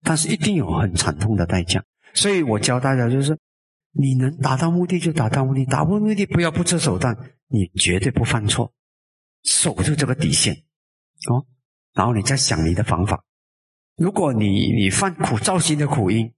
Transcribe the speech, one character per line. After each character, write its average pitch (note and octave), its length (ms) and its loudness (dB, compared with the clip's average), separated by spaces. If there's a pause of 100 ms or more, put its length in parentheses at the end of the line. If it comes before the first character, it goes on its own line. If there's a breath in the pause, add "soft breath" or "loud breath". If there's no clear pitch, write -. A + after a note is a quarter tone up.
但 D#3+ 120 2
是 - 140 -2
一 A3 80 -2
定 G#3 180 0
有 G2+ 160 0
很 F2 240 0
惨 D#2+ 240 -2
痛 G#2+ 160 0
的 E2+ 100 0
代 F2+ 180 0
价。 G2 200 -4 (300 soft breath)
所 - 180 0
以 F#3 100 2
我 A2+ 160 0
教 B2 220 0
大 C3+ 160 0
家 A#2+ 140 2
就 C3+ 120 2
是： D3+ 160 0 (540)
你 C3+ 240 2
能 B2+ 220 0
达 C3 180 0
到 E3 160 0
目 F3 160 0
的 F3+ 100 -2
就 F3 140 -2
达 D3+ 160 -2
到 C3+ 160 0
目 C3 100 0
的， C3+ 120 0
达 C3+ 180 0
不 E3+ 120 0
到 G#3+ 40 0
目 G#3+ 140 0
的 G3 120 0
不 F3+ 140 0
要 E3+ 100 2
不 E3+ 140 -2
择 E3+ 140 0
手 C3 200 0
段， A2+ 200 0 (300 loud breath)
你 G2+ 280 0
绝 F2 240 0
对 C3+ 100 0
不 B2 140 0
犯 G#2+ 240 0
错， - 260 -2 (680)
守 - 400 0
住 D3+ 100 0
这 C#3+ 140 0
个 B2+ 80 0
底 - 160 0
线。 - 240 0 (760)
哦， B2+ 160 0 (480)
然 G2 140 2
后 A#2+ 60 0
你 G#2 80 0
再 C3+ 160 0
想 D#2+ 280 0
你 E2+ 80 2
的 F#2 80 -2
方 F2 240 0
法。 - 200 -2 (720)
如 E3+ 120 2
果 G3 220 0
你， G#2 400 2
你 G2 180 2
犯 F#3+ 260 0
苦， - 220 -2
造 F#3 220 0
新 D3+ 180 0
的 D3 80 0
苦 B2 240 0
因 A2+ 280 0